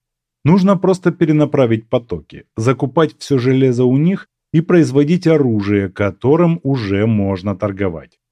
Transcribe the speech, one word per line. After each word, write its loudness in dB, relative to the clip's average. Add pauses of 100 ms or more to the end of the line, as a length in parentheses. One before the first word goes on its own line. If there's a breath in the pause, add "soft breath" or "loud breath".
(440)
Нужно 4
просто 0
перенаправить 0
потоки, -8 (140)
закупать -2
всё -2
железо 0
у 2
них -2 (240)
и 2
производить 2
оружие, 0
которым 0
уже -2
можно -2
торговать. -6 (140)